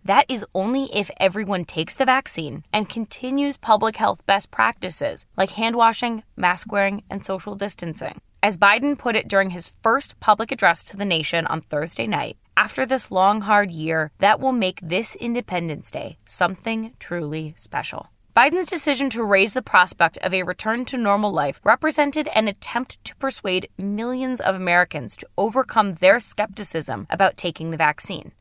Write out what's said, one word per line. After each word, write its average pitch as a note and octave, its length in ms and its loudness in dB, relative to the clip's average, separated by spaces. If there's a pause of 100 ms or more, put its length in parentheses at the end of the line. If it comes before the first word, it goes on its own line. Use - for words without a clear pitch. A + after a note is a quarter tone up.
that G3+ 280 4
is A#3 240 -4
only A#3+ 300 0 (120)
if G3+ 140 -2 (100)
everyone F#3+ 460 0
takes - 280 -6
the C4 120 2
vaccine D#3+ 680 -2
and G#3+ 160 -2
continues C4+ 680 -4
public A3 380 2
health G3+ 280 0
best G3+ 260 0
practices - 760 0 (100)
like F#3+ 140 0
hand A3+ 260 -2
washing, A3+ 460 2 (160)
mask F#3 340 0
wearing, G3 380 0
and G3 120 -8
social G3 320 -6
distancing. G3 640 -8 (240)
As F#3 140 2
Biden A3+ 400 4
put A#3+ 180 -2
it - 140 -2
during G3 220 2
his F3 320 -12
first B3 360 0
public - 320 2
address F#3+ 340 2
to - 120 -10
the G3+ 80 -4
nation E3 440 0
on D#3+ 120 -2
Thursday D#3+ 460 -4
night, C#3+ 320 -4 (180)
"After G#3 300 2
this B3+ 240 -4
long, G3+ 320 4
hard G3+ 280 2
year, D#3+ 400 -4 (100)
that G3+ 200 4
will C4 120 0
make F#3+ 280 0
this F3+ 360 -4
Independence F#3 720 -4
Day - 340 -10
something A3 720 -2
truly D#3 600 -6
special." - 500 -6 (260)
Biden's D#4 360 4
decision C#4 400 0
to A3+ 120 0
raise A3+ 300 4
the B3+ 80 -2
prospect F3+ 640 2
of F3+ 100 -2
a F#3 120 -2
return A3 420 -4
to C4 100 -4
normal G#3 340 2
life D3 320 -2
represented C#4+ 680 2
an A3 200 2
attempt - 560 -6
to - 120 -4
persuade F#3 600 -2
millions A#3+ 640 -4
of F#3+ 140 2
Americans F3 640 0
to - 180 -14
overcome G#3 600 0
their G3+ 240 6
skepticism G3 880 -4
about F#3 260 2
taking E3 340 -6
the D#3+ 60 -6
vaccine. - 640 -2